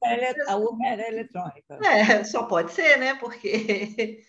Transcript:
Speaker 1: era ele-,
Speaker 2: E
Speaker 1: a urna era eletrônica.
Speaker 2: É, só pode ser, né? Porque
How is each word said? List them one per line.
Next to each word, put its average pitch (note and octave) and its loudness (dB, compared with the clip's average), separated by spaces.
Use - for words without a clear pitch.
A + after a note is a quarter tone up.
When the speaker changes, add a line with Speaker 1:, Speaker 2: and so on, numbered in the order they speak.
Speaker 1:
era A#3+ 0
ele-, B3+ -4
Speaker 2:
E C#4+ -2
Speaker 1:
a G3 0
urna A3+ -2
era A3+ -4
eletrônica. F3+ -10
Speaker 2:
É, G#3+ 4
só A3+ -4
pode E3 0
ser, D4+ 6
né? C4 0
Porque G#3+ -4